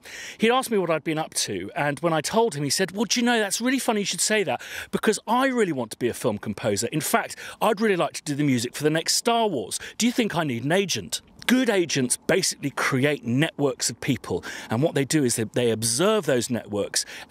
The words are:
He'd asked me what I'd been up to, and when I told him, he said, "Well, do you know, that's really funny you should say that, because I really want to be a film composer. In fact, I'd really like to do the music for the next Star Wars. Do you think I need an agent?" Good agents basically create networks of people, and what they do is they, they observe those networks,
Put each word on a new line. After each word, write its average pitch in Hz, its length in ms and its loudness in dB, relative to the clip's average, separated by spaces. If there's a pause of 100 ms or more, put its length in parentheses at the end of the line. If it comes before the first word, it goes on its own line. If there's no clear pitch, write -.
(380)
He'd 226 120 4
asked 247 200 0
me 214 80 2
what 170 120 0
I'd 156 140 0
been 160 140 -2
up - 160 -6
to, 98 420 -4
and 147 240 0
when 165 140 2
I 156 80 2
told 226 320 2
him, 143 100 -4
he 139 60 -2
said, 185 220 0
"Well, 214 120 0
do - 160 0
you 233 60 2
know, 240 120 4
that's 202 220 -2
really 254 180 0
funny 220 220 0
you 196 60 -2
should 175 140 -4
say 214 240 2
that, 127 180 -2 (280)
because 202 360 2
I 254 220 4
really 220 240 2
want 120 180 -4
to - 80 -14
be 120 100 0
a 101 60 -2
film 107 240 -2
composer. 107 480 -2
In 156 140 -4
fact, 185 360 -2 (240)
I'd 202 200 2
really 208 160 2
like - 180 -2
to - 80 -12
do 147 120 -6
the 147 100 0
music 123 300 2
for 147 100 -4
the 151 60 4
next 160 240 0
Star 233 340 2
Wars. 131 300 -4 (200)
Do 226 80 2
you 240 60 2
think 208 220 0
I 165 100 0
need 120 200 -2
an 147 80 0
agent?" 170 480 -2 (280)
Good 254 200 4
agents 160 480 0 (120)
basically 156 420 0
create 139 560 0
networks 139 640 0
of 120 100 -10
people, 104 440 -4 (260)
and 113 100 2
what 170 140 2
they 139 100 2
do 151 200 2
is 120 100 2
they, 117 80 -2
they 120 280 2
observe 131 540 2
those 127 240 0
networks, 104 560 -4 (260)